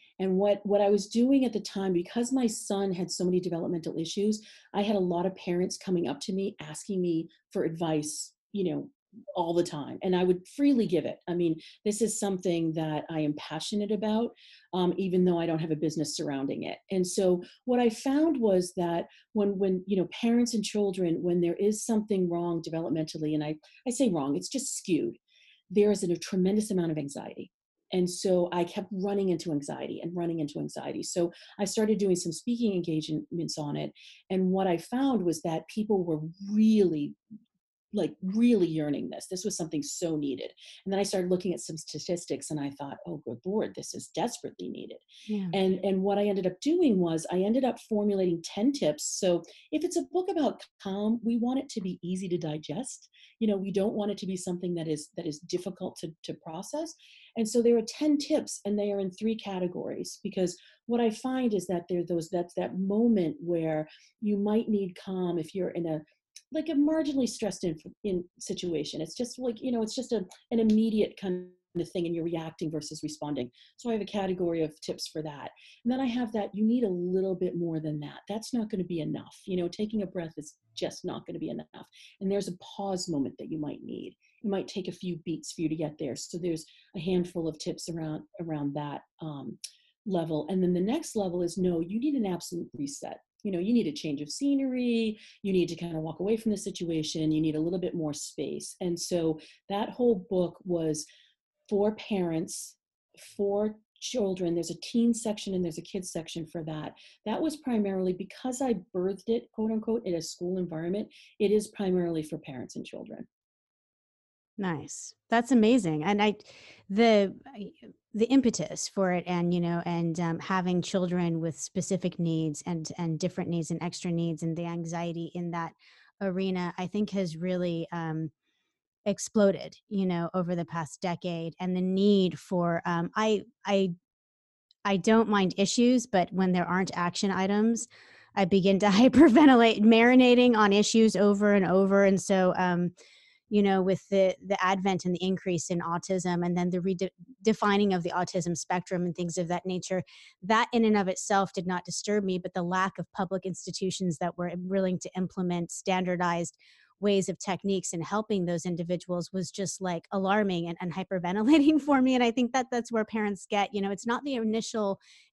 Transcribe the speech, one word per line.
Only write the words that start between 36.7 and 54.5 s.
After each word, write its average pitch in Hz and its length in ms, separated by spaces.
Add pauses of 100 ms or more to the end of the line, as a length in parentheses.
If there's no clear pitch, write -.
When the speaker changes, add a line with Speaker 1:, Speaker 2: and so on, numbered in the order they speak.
Speaker 1:
like, 175 300
really 202 460
yearning 151 420
this. - 180
This 185 160
was 208 120
something 156 260
so 160 340
needed. 139 360 (320)
And 196 80
then 196 80
I - 20
started 185 300
looking 185 200
at 156 60
some 160 180
statistics 156 760
and 151 80
I 139 100
thought, 139 280 (100)
"Oh, 156 180
good 117 180
Lord, 185 300
this - 180
is - 220
desperately - 540
needed." - 300 (280)
Speaker 2:
Yeah. 202 260
Speaker 1:
And, 190 300
and 190 180
what 196 160
I 202 100
ended 190 200
up 180 140
doing 294 400
was 165 320
I 185 80
ended 226 240
up - 240
formulating 196 560
ten 226 260
tips. - 480
So 175 240 (300)
if 302 100
it's 339 140
a 294 160
book 370 180
about 302 320 (180)
calm, 208 440
we 233 140
want 247 200
it 269 120
to 220 100
be 180 240
easy 185 240
to 170 100
digest. 156 720 (320)
You 220 80
know, 202 80
we 196 160
don't 208 220
want 208 180
it 202 60
to 196 80
be 185 100
something 180 380